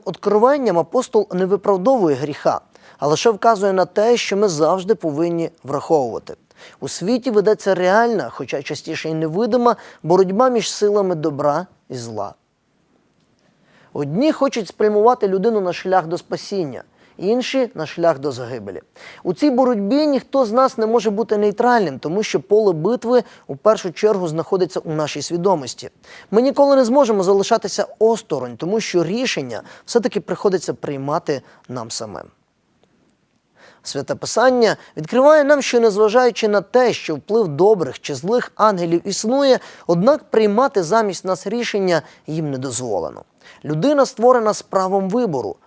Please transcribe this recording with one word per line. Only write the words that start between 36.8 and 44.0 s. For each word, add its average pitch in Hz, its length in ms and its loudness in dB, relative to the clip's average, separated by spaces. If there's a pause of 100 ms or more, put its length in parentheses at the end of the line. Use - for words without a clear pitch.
що - 240 -6
вплив 202 320 0
добрих 160 520 2
чи - 140 -8
злих 185 400 -4
ангелів 175 540 0
існує, 247 520 2 (260)
однак 214 440 2
приймати 220 520 2
замість 196 420 0
нас 185 220 -4
рішення 196 560 -2 (240)
їм 151 240 -4
не 135 80 -6
дозволено. 107 640 -6 (420)
Людина 247 420 2